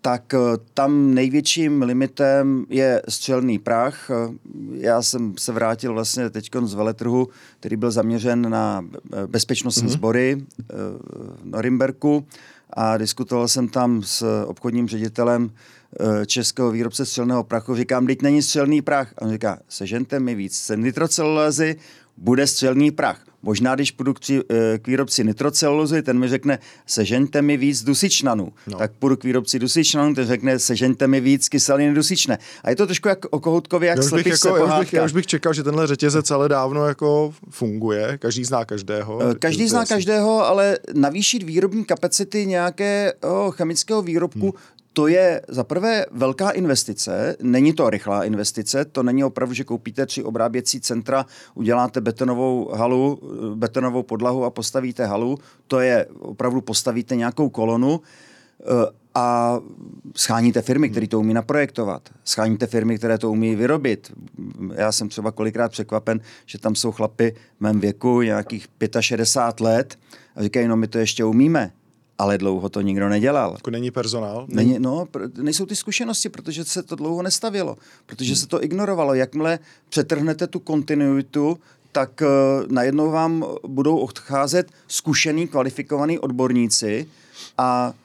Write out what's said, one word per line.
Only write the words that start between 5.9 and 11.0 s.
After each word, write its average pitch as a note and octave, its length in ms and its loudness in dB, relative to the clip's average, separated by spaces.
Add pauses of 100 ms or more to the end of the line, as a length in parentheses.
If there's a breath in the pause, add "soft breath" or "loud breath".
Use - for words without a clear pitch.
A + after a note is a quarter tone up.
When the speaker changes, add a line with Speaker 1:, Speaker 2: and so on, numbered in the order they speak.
Speaker 1:
vlastně A2+ 360 -2
teďkon A2 360 -4
z G2+ 80 -6
veletrhu, A2+ 540 0 (320 loud breath)
který A2 160 -6
byl A#2 140 0
zaměřen A#2 600 0
na, G#2+ 340 -2 (280)
eh, F#2+ 140 -6
bezpečnostní A#2+ 560 -2
Speaker 2:
Mhm. A2+ 100 0
Speaker 1:
sbory, B2+ 520 0 (160)
eh, A2+ 40 -12 (800)